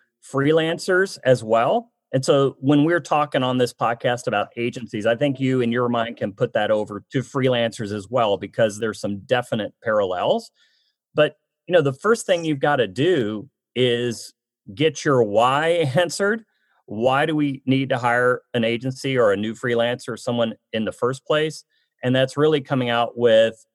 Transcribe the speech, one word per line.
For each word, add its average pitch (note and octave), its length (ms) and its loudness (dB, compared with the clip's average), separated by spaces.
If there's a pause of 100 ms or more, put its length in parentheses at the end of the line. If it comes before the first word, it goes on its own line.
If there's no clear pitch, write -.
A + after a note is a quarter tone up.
(220)
freelancers E3 1040 0
as B2 180 4
well. A#2+ 500 0 (200)
And C3 120 -2
so C#3 360 2
when C#3+ 240 4
we're E3+ 160 2
talking D3 420 -2
on B2+ 160 0
this B2 160 0
podcast A#2+ 520 -2
about G#2 300 -2
agencies, A#2 500 -6
I A#2 100 2
think C3+ 240 -2
you C3 200 0
in A#2 120 0
your A#2+ 160 0
mind A#2 280 -2
can G#2 160 -6
put A#2 200 -4
that G#2+ 180 0
over G#2 420 -2
to C3+ 80 -2
freelancers A#2+ 720 -2
as G2+ 160 -8
well, A2+ 280 0
because G#2+ 420 -2
there's A2 220 -6
some G2+ 200 -6
definite A#2+ 640 -4
parallels. G#2+ 680 -2 (640)
But, D3+ 220 2 (300)
you E3 60 -8
know, F3 100 6
the C#3 100 0
first A3 340 -2
thing E3+ 180 0
you've D3+ 160 -2
gotta C#3+ 260 2
do G#2+ 640 -2 (240)
is A#2+ 580 -2 (420)
get D3 300 -2
your C3+ 180 4
why B2 460 2
<laughs> E3 280 0
answered. G3+ 480 0 (420)
Why B2+ 400 0
do D#3+ 80 -2
we C#3+ 320 -2
need C3+ 220 0
to B2+ 100 0
hire B2 440 2 (120)
an A#2 100 0
agency C3 540 -4
or G#2+ 140 6
a G2 40 0
new G#2+ 180 -4
freelancer A#2+ 560 -2
or A2 60 -8
someone A#2 380 -2 (180)
in A2 120 -4
the G2+ 80 -6
first C3 340 -4
place? D#3 380 -2 (380)
And B2 120 0
that's C3 220 0
really D3+ 240 2
coming B2+ 280 -2
out A#2+ 300 0
with, A2+ 560 4